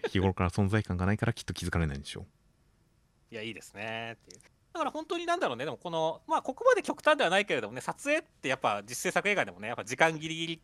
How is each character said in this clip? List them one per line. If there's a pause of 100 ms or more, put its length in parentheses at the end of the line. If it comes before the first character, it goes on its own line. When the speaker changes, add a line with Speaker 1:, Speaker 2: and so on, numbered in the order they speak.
Speaker 1:
日
頃
か
ら
存
在
感
が
な
い
か
ら
き
っ
と
気
づ
か
れ
な
い
ん
で
し
ょ
う。 (1080)
Speaker 2:
い
や、
い
い
で
す
ね
っ (100)
て
い
う。 (320)
だ
か
ら
本
当
に
な
ん
だ
ろ
う
ね、
で
も
こ
の、
ま
あ、
こ
こ
ま
で
極
端
で
は
な
い
け
れ
ど
も
ね、
撮
影
っ
て
や
っ
ぱ
実
製
作
映
画
で
も
ね、
や
っ
ぱ
時
間
ギ
リ
ギ
リ